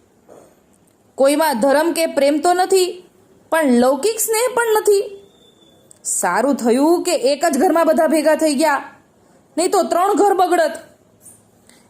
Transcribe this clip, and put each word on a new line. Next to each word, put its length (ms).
કોઈમાં 440
ધર્મ 340
કે 120
પ્રેમ 320
તો 160
નથી, 500
પણ 160
લૌકિક 540
સ્નેહ 340
પણ 120
નથી. 560
સારું 520
થયું 480
કે 100
એક 320
જ 120
ઘરમાં 300
બધા 200
ભેગા 280
થઈ 200
ગયા, 280
નહીં 140
તો 120
ત્રણ 300
ઘર 200
બગડત." 380